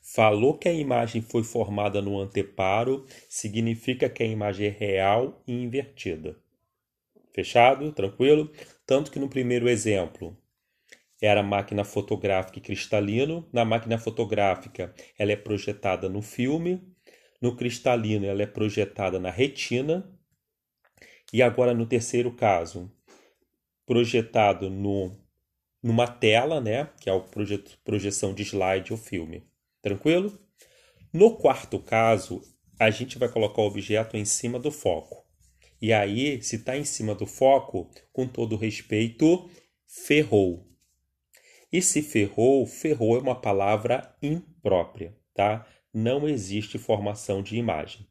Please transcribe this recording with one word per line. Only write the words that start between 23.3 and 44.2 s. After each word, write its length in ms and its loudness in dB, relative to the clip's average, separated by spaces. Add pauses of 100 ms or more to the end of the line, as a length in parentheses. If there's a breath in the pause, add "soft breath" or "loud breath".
projetado 840 2
no, 480 -4 (640)
numa 280 2
tela, 520 2
né? 300 -2 (100)
Que 80 -6
é 40 2
o 80 2
projeto, 640 -8
projeção 500 -2
de 80 -8
slide 500 -2
ou 60 -6
filme. 500 -10 (340)
Tranquilo? 560 0 (760 soft breath)
No 240 6
quarto 420 2
caso, 640 2 (360)
a 120 6
gente 280 -8
vai 100 0
colocar 340 0
o 40 4
objeto 500 -2
em 80 -4
cima 340 -2
do 120 -4
foco. 540 -4 (560 soft breath)
E 120 2
aí, 500 0
se 160 -6
tá 180 -6
em 80 -6
cima 300 -4
do 120 -6
foco, 640 2 (220)
com 140 -2
todo 300 -4
respeito, 920 0 (380 loud breath)
ferrou. 840 2 (1040 soft breath)
E 80 4
se 220 0
ferrou, 640 2
ferrou 500 0
é 40 2
uma 200 -2
palavra 800 0